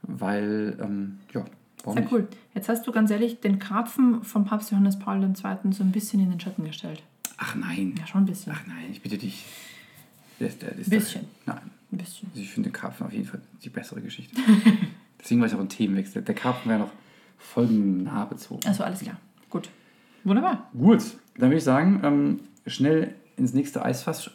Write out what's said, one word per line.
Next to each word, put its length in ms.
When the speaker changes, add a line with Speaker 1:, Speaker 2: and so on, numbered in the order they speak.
Speaker 1:
weil, 800
ähm, 380
ja, 100
warum 100
Speaker 2:
Sehr 80
Speaker 1:
nicht? 100
Speaker 2:
cool. 160
Jetzt 120
hast 200
du 40
ganz 200
ehrlich 300
den 180
Karpfen 640
von 220
Papst 260
Johannes 260
Paul 220
der 160
Zweite 380
so 100
ein 80
bisschen 280
in 120
den 80
Schatten 260
gestellt. 380
Speaker 1:
Ach 160
nein. 460
Speaker 2:
Ja, 80
schon 160
ein 20
bisschen. 300
Speaker 1:
Ach 100
nein, 260
ich 120
bitte 160
dich. 260
Der 80
ist, 160
der 120
ist 140
Speaker 2:
Bisschen. 320
Speaker 1:
doch, 80
nein. 100
Speaker 2:
Ein 80
bisschen. 320
Speaker 1:
Also 100
ich 80
finde 200
den 40
Karpfen 320
auf 80
jeden 120
Fall 140
die 60
bessere 320
Geschichte. 400
Speaker 2:
<laughs> 0
Speaker 1:
Deswegen 220
war 60
es 80
auch 40
ein 100
Themenwechsel. 520
Der 140
Karpfen 340
wäre 100
noch 120
folgennah 840
bezogen. 420
Speaker 2:
Also 160
alles 160
klar. 160
Gut. 200
Wunderbar. 540
Speaker 1:
Gut, 240
dann 120
würde 80
ich 60
sagen, 400
ähm, 360
schnell 480
ins 180
nächste 300
Eisfass 520